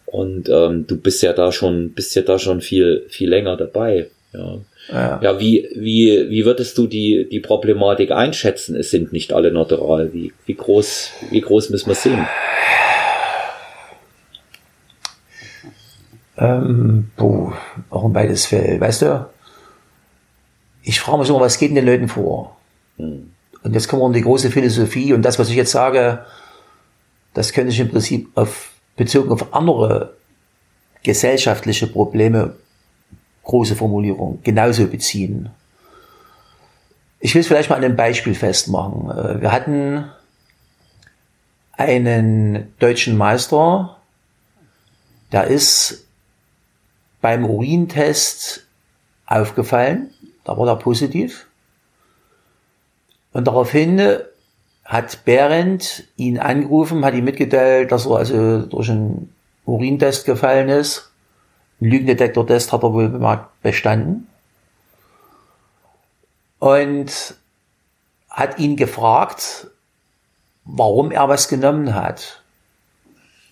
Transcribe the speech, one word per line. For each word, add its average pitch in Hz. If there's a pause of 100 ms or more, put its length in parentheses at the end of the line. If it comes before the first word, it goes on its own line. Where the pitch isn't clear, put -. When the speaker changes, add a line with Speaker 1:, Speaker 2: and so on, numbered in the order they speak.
Speaker 1:
Und, 95
ähm, 82
du 90
bist 92
ja 87
da 90
schon, 87
bist -
ja 95
da 95
schon 92
viel, 90
viel 92
länger 92
dabei, 98 (260)
ja. 92 (340)
Speaker 2:
Ja. 62
Speaker 1:
Ja, 98
wie, 110
wie, 110
wie 110
würdest 123
du 117
die, 104
die 104
Problematik 101
einschätzen? 113
Es -
sind 85
nicht 82
alle 85
natural. 80
Wie, 85 (140)
wie 95
groß, - (180)
wie 110
groß 107
müssen 101
wir 98
sehen? 110 (4000)
Speaker 2:
Ähm, 120
puh, 98 (380)
auch 98
ein 110
weites 104
Feld. -
Weißt 117
du, 143 (1500)
ich -
frage 147
mich 139
immer, 139
was 123
geht 147
in 147
den 131
Leuten 123
vor? - (400)
Speaker 1:
Hm. 78 (320)
Speaker 2:
Und 110
jetzt 110
kommen 135
wir 127
in 123
die 120
große 127
Philosophie 123
und 113
das, 123
was 110
ich 117
jetzt 123
sage, 123 (1080)
das -
könnte 127
ich 113
im 120
Prinzip -
auf, - (240)
bezogen 131
auf 117
andere 117 (880)
gesellschaftliche 117
Probleme, 107 (880)
große 110
Formulierung, 104
genauso 110
beziehen. 104 (1700)
Ich -
will 170
es 165
vielleicht 151
mal 143
an 131
einem 127
Beispiel 117
festmachen. 95
Äh, -
wir 117
hatten 143 (1700)
einen 110
deutschen 120
Meister, 151 (1300)
der 98
ist - (1120)
beim 117
Urintest 147 (580)
aufgefallen, 123 (320)
da -
war 117
er 117
positiv. 135 (1900)
Und 123
daraufhin 160 (680)
hat -
Behrendt 160 (140)
ihn 123
angerufen, 147
hat 131
ihm 123
mitgeteilt, 131
dass 120
er 123
also 113
durch 113
einen 107 (320)
Urintest 135
gefallen 135
ist. 147 (720)
Einen 113
Lügendetektortest 120
hat 117
er 113
wohl 113
bemerkt 110
bestanden. 113 (2250)
Und 143 (920)
hat 135
ihn 147
gefragt, - (960)
warum 120
er 139
was 139
genommen 139
hat. - (1120)